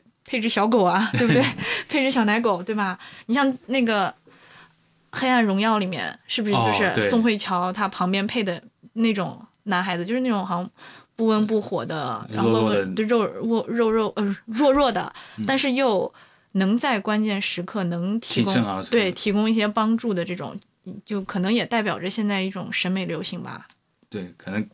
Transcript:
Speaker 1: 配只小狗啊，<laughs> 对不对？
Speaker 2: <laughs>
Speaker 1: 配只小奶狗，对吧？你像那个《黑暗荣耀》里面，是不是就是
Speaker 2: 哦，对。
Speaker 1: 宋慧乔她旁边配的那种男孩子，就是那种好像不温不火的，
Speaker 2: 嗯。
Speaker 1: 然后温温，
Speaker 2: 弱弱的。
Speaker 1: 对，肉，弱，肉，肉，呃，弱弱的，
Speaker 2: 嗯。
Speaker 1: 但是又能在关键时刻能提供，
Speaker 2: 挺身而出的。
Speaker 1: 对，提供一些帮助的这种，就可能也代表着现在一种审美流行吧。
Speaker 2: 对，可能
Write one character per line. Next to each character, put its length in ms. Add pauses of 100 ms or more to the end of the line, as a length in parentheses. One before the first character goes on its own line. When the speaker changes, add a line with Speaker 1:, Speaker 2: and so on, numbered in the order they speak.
(240)
Speaker 1:
配 160
只 80
小 180
狗 160
啊， 280
<laughs> 60
对 100
不 60
对？ 100 (220)
Speaker 2:
<laughs> 240
Speaker 1:
配 140
只 80
小 140
奶 160
狗， 220
对 120
吧？ 240 (280)
你 80
像 220 (100)
那 160
个 300 (1000)
《黑 160
暗 140
荣 180
耀》 180
里 80
面， 400
是 160
不 60
是 60
就 180
是 120
Speaker 2:
哦， 100
对。 140
Speaker 1:
宋 140
慧 160
乔 340
她 160
旁 220
边 160
配 160
的 180 (340)
那 200
种 260 (240)
男 180
孩 140
子， 80
就 100
是 60
那 80
种 160
好 120
像 140 (440)
不 120
温 200
不 140
火 240
的， 460
Speaker 2:
嗯。 40
Speaker 1:
然 80
后 80
温 140
温， 80
Speaker 2:
弱 20
弱 120
的。 80
Speaker 1:
对， 120
肉， 200
弱， 420
肉， 220
肉， 260
呃， 200 (100)
弱 260
弱 180
的， 220 (240)
Speaker 2:
嗯。 100
Speaker 1:
但 100
是 160
又 400 (400)
能 240
在 220
关 240
键 180
时 220
刻 220
能 340
提 240
供， 100
Speaker 2:
挺 100
身 60
而 140
出 40
的。 40
Speaker 1:
对， 220
提 180
供 180
一 40
些 160
帮 280
助 180
的 100
这 100
种， 240 (460)
就 180
可 180
能 120
也 120
代 180
表 160
着 120
现 160
在 160
一 80
种 220
审 180
美 160
流 160
行 200
吧。 240 (420)
Speaker 2:
对， 280
可 140
能 240